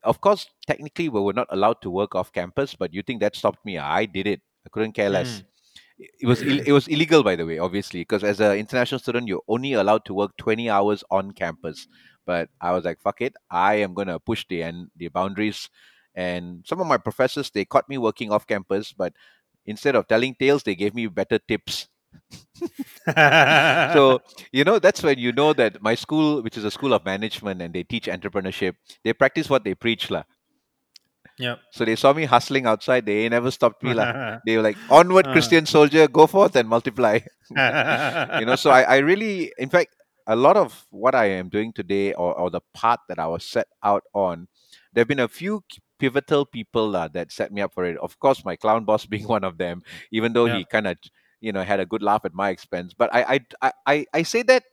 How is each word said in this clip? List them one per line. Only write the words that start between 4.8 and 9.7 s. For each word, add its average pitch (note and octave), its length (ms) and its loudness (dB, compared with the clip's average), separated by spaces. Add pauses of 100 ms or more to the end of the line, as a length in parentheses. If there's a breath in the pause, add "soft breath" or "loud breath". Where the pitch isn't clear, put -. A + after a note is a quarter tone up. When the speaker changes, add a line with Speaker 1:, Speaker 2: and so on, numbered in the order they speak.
Speaker 1:
care G2+ 180 0
less. G2 320 -4
Speaker 2:
Mm. - 20 -20 (760 soft breath)
Speaker 1:
It C3+ 60 -4
was A#2+ 160 2
ill-, C#3 240 -2
it C#3+ 60 4
was C#3+ 160 4
illegal, D#3 340 2
by G2 140 2
the E2 100 -6
way, E2 120 -6
obviously, F2+ 460 -6
'cause G#2 200 -4
as G#2 160 -2
an G#2 180 2
international B2 400 -4
student, A#2+ 300 -6
you're F#2 200 -6
only B2+ 260 -2